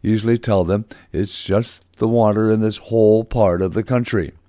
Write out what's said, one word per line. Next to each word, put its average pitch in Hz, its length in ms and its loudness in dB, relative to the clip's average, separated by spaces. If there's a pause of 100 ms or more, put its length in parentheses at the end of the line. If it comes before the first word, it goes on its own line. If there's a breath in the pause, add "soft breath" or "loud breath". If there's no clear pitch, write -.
usually 110 360 0
tell 101 260 0
them 101 220 -2 (260 loud breath)
it's - 320 -6
just 104 420 -4 (120)
the 113 100 -2
water 110 420 2
in 110 120 2
this 110 160 -2
whole 110 480 2
part 92 360 0
of 92 120 -2
the 110 100 -2
country. 117 480 -2 (180)